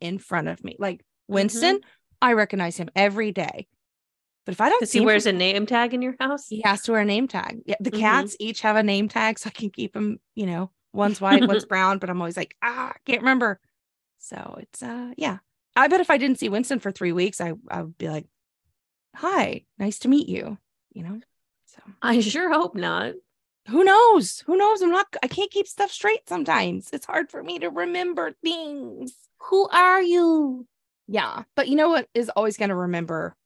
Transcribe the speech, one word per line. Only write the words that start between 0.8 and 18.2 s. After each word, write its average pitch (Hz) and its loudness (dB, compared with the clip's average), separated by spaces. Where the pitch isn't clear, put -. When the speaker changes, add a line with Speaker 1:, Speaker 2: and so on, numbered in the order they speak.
Speaker 1:
Winston, 226 0
Speaker 2:
Mm-hmm. 403 -8
Speaker 1:
I 247 4
recognize 196 -2
him 170 -10
every 202 2
day. 175 -8
But - -6
if 180 -4
I 233 4
don't 427 4
Speaker 2:
Does 214 -2
Speaker 1:
see 233 2
Speaker 2:
he 208 6
Speaker 1:
him 226 4
Speaker 2:
wears 214 6
Speaker 1:
for 214 2
Speaker 2:
a - 4
name 190 0
tag 240 0
in 247 -2
your 262 -6
house? 277 -4
Speaker 1:
He 214 -10
has 202 0
to 233 -2
wear 220 4
a 208 2
name 214 0
tag. - -8
Yeah, - -4
the 196 -4
Speaker 2:
Mm-hmm. 214 -2
Speaker 1:
cats 214 2
each 220 -6
have 214 2
a 220 4
name 208 2
tag, 220 0
so - -10
I - -10
can 202 -6
keep - -8
'em, 214 -4
you 214 -6
know, 180 -4
one's 202 0
white, 196 4
one's 214 0
Speaker 2:
<laughs> - -20
Speaker 1:
brown, 190 2
but 185 -6
I'm 180 -4
always 170 -6
like, - -8
"Ah, 240 -6
I - -20
can't 240 -2
remember." 240 2
So - -16
it's, - -20
uh, 247 -12
yeah. 233 -6
I 269 6
bet 370 4
if - 0
I 285 4
didn't 262 0
see 226 -4
Winston 240 -2
for 196 -6
three 175 -2
weeks, 180 -2
I, 170 -6
I 175 -6
would 165 -16
be - -8
like, 151 -8